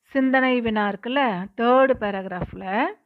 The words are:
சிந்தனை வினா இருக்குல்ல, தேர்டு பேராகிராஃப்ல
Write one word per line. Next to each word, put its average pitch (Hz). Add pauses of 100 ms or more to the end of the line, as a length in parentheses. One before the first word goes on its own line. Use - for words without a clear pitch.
சிந்தனை 262
வினா 214
இருக்குல்ல, 214 (100)
தேர்டு 254
பேராகிராஃப்ல 190 (140)